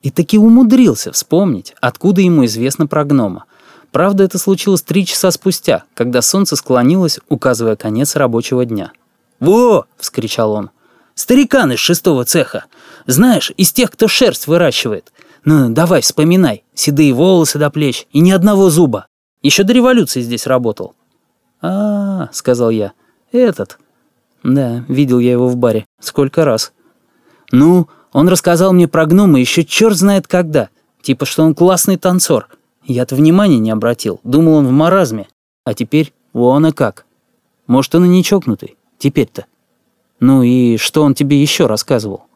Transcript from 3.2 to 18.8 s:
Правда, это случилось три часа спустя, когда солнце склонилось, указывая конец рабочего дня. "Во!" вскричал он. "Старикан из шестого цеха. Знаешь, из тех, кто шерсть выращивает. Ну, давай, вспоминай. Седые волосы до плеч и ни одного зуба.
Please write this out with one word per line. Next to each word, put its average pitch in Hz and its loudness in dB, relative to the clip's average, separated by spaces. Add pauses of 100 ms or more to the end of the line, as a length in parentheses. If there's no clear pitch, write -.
Правда, 196 0
это 185 -4
случилось 190 -2
три 180 -2
часа - -2
спустя, - -4 (100)
когда 123 -2
солнце 196 -2
склонилось, 139 0 (100)
указывая 113 -2
конец 113 -4
рабочего 123 -2
дня. 107 -8 (480)
"Во!" 214 2 (120)
вскричал 110 -6
он. 104 -8 (440)
"Старикан 247 0
из 113 -4
шестого 160 -2
цеха. - -4 (400)
Знаешь, 190 2
из 185 -2
тех, 247 -2
кто - 0
шерсть - -2
выращивает. 143 -2 (340)
Ну, 143 2
давай, 165 0
вспоминай. 160 0 (120)
Седые 143 0
волосы 165 2
до 147 0
плеч 147 -6
и 147 2
ни 180 4
одного 190 2
зуба. 147 0 (360)